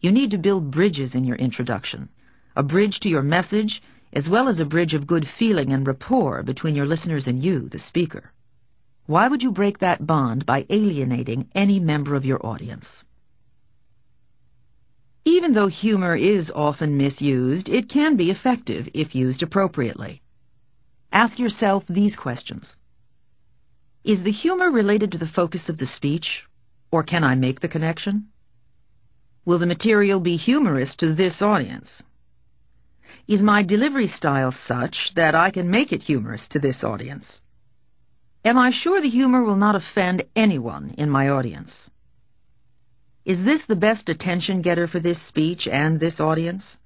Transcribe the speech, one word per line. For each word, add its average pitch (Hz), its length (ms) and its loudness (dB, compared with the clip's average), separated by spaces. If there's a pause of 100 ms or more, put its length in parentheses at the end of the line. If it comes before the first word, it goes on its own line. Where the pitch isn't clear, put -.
You 180 120 2
need 247 180 4
to 202 80 -2
build 175 320 0
bridges 143 440 0
in 127 100 0
your 123 120 -2
introduction, 120 720 -6 (440)
a 139 80 0
bridge 185 380 0
to 214 80 -2
your 156 140 0
message, 185 600 0 (300)
as 147 160 -2
well 233 200 2
as 180 120 0
a 160 60 0
bridge 160 280 0
of 143 120 -2
good 160 200 0
feeling 175 460 0
and 135 140 0
rapport 135 560 0
between 147 340 -2
your 143 100 0
listeners 156 400 -2
and 127 160 -2
you, 170 260 -2
the - 100 -14
speaker. - 540 -6 (760)
Why 185 220 4
would 262 140 0
you 254 100 0
break 202 280 0
that 175 260 0
bond 139 400 0
by 131 240 0
alienating 131 840 0
any 196 240 2
member 147 360 0
of 139 100 -2
your 131 220 -2
audience? - 580 -10 (2250)
Even 339 280 4
though 214 140 4
humor 185 500 0
is 170 380 2
often 147 420 0
misused, 139 720 0
it 247 200 -2
can 294 280 2
be 180 140 2
effective 190 640 -2
if 151 200 -4
used 127 280 0
appropriately. 160 800 -2 (880)
Ask 226 260 2
yourself 208 480 0
these 202 300 0
questions. - 600 -10 (1300)
Is 202 180 2
the 190 80 0
humor 359 400 0
related 208 420 2
to 170 60 -8
the 160 80 -4
focus 175 420 -2
of 160 100 -4
the 131 80 -4
speech, - 600 -4 (440)
or 165 120 2
can 165 220 0
I 131 100 4
make 131 260 0
the 170 80 -4
connection? 170 600 -4 (1160)
Will 175 140 4
the 175 80 2
material 196 540 2
be 170 160 0
humorous 170 600 2
to 160 160 2
this 175 300 0
audience? 180 600 -2 (1300)
Is 208 140 4
my 208 200 4
delivery 226 440 0
style 139 440 0
such - 640 -4
that 160 200 2
I 170 160 4
can 180 200 -2
make 233 220 2
it - 100 -4
humorous 113 460 -4
to - 100 -2
this 135 240 -2
audience? 113 600 -8 (1040)
Am 240 140 4
I 247 100 6
sure 339 320 0
the 294 80 0
humor 254 340 4
will 208 140 2
not 208 180 4
offend 185 500 -2 (120)
anyone 117 640 0
in 147 100 0
my 139 220 2
audience? 120 600 -4 (1300)
Is 185 200 0
this 302 200 2
the 220 120 0
best 214 340 0
attention 175 500 -2
getter 170 260 0
for 170 140 -4
this 170 180 0
speech - 480 -2
and 151 320 2
this 160 220 -2
audience? 165 640 0